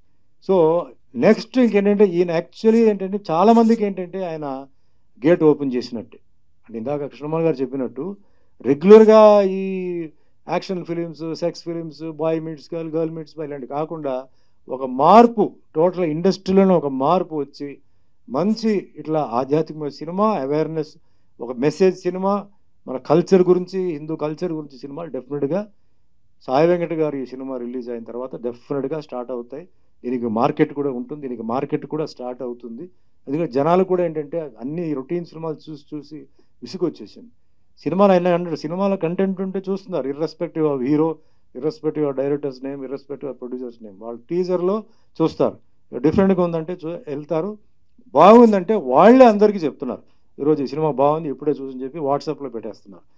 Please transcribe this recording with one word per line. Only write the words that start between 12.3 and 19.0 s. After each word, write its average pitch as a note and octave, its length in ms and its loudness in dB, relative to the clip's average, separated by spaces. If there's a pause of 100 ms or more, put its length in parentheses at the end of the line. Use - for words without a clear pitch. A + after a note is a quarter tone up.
మీట్స్ D#3+ 320 -12
గర్ల్, E3 180 -8
గర్ల్ D#3+ 200 -4
మీట్స్ D#3+ 260 -14
బాయ్ D#3 100 -10
ఇలాంటి C#3 200 -12
కాకుండా C#3+ 600 -6 (420)
ఒక C3 160 -6
మార్పు, F#3 640 6 (240)
టోటల్ E3+ 300 0
ఇండస్ట్రీలోనే F#3+ 680 2
ఒక D3 140 2
మార్పు D#3 480 0
వచ్చి C#3+ 420 -10 (520)
మంచి G3+ 680 -2
ఇట్లా D3+ 340 -4